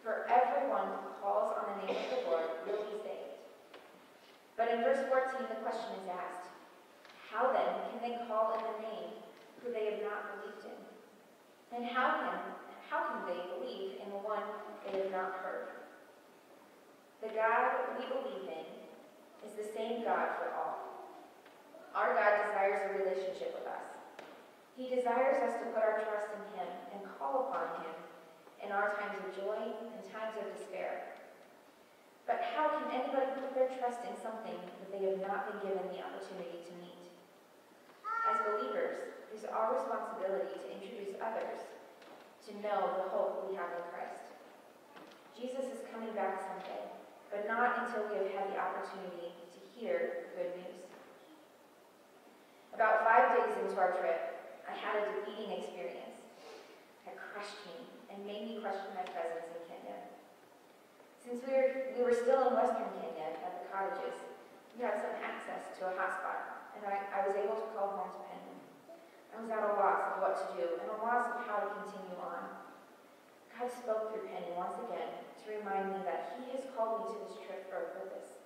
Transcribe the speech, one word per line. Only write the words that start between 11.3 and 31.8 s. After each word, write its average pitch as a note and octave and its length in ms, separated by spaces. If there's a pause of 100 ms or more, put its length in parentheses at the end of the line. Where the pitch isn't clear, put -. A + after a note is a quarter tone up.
And A#3+ 140
how B3+ 340
can, - 180 (520)
how D4+ 180
can - 180
they F3 160 (140)
believe F#3+ 460
in G3+ 100
the G3+ 60
one G3+ 260 (420)
they F#3+ 140
have F#3+ 120
not F#3 300
heard?" - 280 (1500)
The A3 80
God A#3+ 680
we B3+ 80
believe C4 440
in - 160 (800)
is G#3 100
the G#3+ 180
same A3+ 300
God - 340
for - 160
all. - 240 (1160)
Our A3 200
God G#3 340
desires G3 420
a G3+ 140
relationship F#3 500
with - 140
us. - 160 (920)
He B3+ 180
desires B3 440
us A#3 220
to A#3 120
put A3+ 120
our A3 180
trust G#3+ 320
in G3 240
him F3 100 (260)
and G3 260
call F3 280
upon E3+ 360
him D#3+ 120 (680)
in G#3 80
our G3+ 240
times G3+ 240
of F#3+ 160
joy G#3+ 260
and A3 400 (100)
times A3 260
of - 200
despair. - 600 (1040)